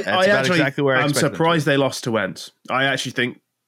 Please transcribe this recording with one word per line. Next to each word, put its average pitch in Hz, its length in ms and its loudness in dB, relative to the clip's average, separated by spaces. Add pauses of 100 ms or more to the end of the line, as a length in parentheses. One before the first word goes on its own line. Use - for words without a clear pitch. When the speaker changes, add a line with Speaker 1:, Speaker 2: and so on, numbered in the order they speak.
Speaker 1:
That's 208 60 -6
Speaker 2:
I 185 160 2
Speaker 1:
about 190 40 4 (120)
Speaker 2:
actually, 170 180 0
Speaker 1:
exactly 143 260 0
where 135 120 2
I 127 60 2
Speaker 2:
I'm 147 80 0
Speaker 1:
expected 143 160 0
them - 40 0
to 98 60 -10
Speaker 2:
surprised 160 300 2
Speaker 1:
be. 156 40 2
Speaker 2:
they 139 60 4
lost 135 280 0
to 113 140 0
Ents. 92 320 -6 (180)
I 131 160 0
actually 131 280 -2
think 123 280 -4 (280)